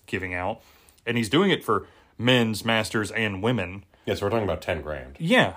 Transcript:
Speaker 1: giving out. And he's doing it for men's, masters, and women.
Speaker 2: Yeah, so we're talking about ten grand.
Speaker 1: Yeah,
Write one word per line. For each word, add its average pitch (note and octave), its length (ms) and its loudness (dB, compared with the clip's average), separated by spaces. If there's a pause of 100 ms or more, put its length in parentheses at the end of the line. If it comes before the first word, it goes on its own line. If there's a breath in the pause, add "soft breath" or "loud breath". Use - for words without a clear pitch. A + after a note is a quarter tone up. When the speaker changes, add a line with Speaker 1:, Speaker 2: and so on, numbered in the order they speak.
Speaker 1:
giving F#2 300 -6
out. F2+ 260 -4 (460 soft breath)
And A#2+ 100 -2
he's A2+ 120 0
doing F#3 200 4
it C#3 140 0
for G2+ 240 0 (320 loud breath)
men's, A#2 440 4
masters, A2 460 0
and G#2 320 -4
women. G2+ 420 -2 (220 soft breath)
Speaker 2:
Yeah, G#2+ 80 -2
so G2+ 140 -2
we're - 20 0
talking A2 140 2
about E2+ 180 -2
ten F2+ 220 -4
grand. C#2 340 -10
Speaker 1:
Yeah, E3 400 2